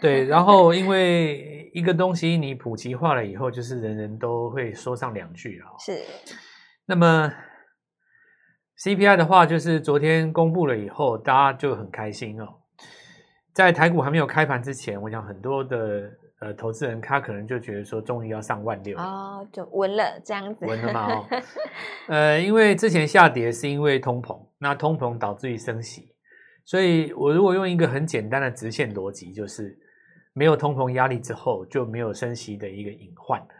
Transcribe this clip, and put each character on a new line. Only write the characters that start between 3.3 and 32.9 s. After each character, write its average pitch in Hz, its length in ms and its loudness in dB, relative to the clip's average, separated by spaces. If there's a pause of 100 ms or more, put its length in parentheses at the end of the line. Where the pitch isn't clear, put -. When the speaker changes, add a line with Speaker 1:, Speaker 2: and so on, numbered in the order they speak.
Speaker 1:
后， 127 140 -4
就 123 120 -8
是 120 180 -10
人 107 160 -6
人 107 220 -10
都 117 320 -4
会 117 220 -6
说 123 240 -8
上 120 160 -6
两 85 220 -12
句 92 260 -16
了 - 60 -20
哦。 - 120 -20
Speaker 2:
是。 - 220 -10 (840)
Speaker 1:
那 185 100 -2
么 160 360 4 (1400)
C 202 200 -2
P 202 100 4
I 202 100 8
的 170 100 4
话， 180 180 8
就 160 140 2
是 160 220 0
昨 147 180 2
天 160 340 2
公 165 200 2
布 170 140 0
了 127 100 0
以 104 120 -6
后， 117 300 -2
大 131 160 2
家 139 180 4
就 131 240 -2
很 101 140 -10
开 107 200 -8
心 107 300 -12
哦。 107 60 -14 (1040)
在 185 200 6
台 165 180 4
股 170 100 2
还 135 100 0
没 156 60 0
有 147 100 2
开 156 200 2
盘 127 160 -2
之 139 100 -8
前， 101 280 -10
我 107 100 -10
想 113 120 -8
很 98 180 -14
多 135 220 -4
的， 110 480 -4 (300)
呃， 107 140 -12
投 113 180 -8
资 135 140 -8
人 113 140 -8
他 139 200 -2
可 113 120 -10
能 101 140 -10
就 123 120 -6
觉 107 160 -10
得 104 100 -8
说， 110 160 -8
终 117 240 -8
于 110 60 -8
要 107 100 -8
上 104 240 -6
万 110 200 -6
六 101 120 -10
了。 170 60 -8
Speaker 2:
哦， 196 500 -12
就 185 200 -12
稳 196 240 -2
了 185 280 -2
这 - 80 -10
样 202 220 -8
子。 - 100 -12
Speaker 1:
稳 - 160 -6
了 233 120 -4
嘛， 220 200 -2
哦。 104 140 -6 (400)
Speaker 2:
<laughs> - 420 -14
Speaker 1:
呃， 151 320 4
因 202 140 2
为 214 220 8
之 220 120 2
前 160 180 4
下 170 220 10
跌 120 240 -2
是 131 160 -6
因 143 120 -2
为 143 180 4
通 123 240 -4
膨， - 180 -12 (180)
那 143 160 -2
通 151 220 -2
膨 120 220 -4
导 104 160 -4
致 131 160 -8
于 117 80 -6
升 113 240 -8
息， - 320 -18 (500)
所 185 160 -2
以 165 320 2
我 143 220 2
如 180 80 4
果 190 100 6
用 190 160 0
一 175 80 -2
个 165 100 4
很 135 200 -2
简 113 200 -4
单 127 140 -2
的 131 100 -2
直 113 200 -8
线 110 240 -4
逻 98 160 -6
辑， 90 220 -16
就 104 140 -10
是 101 300 -14 (560)
没 139 120 0
有 156 120 6
通 147 180 -2
膨 127 160 -2
压 127 180 0
力 127 100 -4
之 110 160 -10
后， 98 320 -4
就 131 180 -4
没 113 140 -8
有 113 160 -6
升 120 200 -8
息 107 220 -12
的 104 140 -12
一 101 140 -12
个 101 60 -12